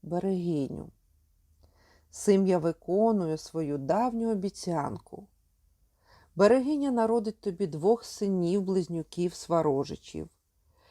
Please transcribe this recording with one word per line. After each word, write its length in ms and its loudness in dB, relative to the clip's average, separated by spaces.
Берегиню. 920 -4
Цим 380 4
я 100 4
виконую 800 0
свою 400 -6
давню 540 0
обіцянку. 960 -6
Берегиня 560 4
народить 500 0
тобі 260 -4
двох 380 2
синів-близнюків-сварожичів, 2250 -2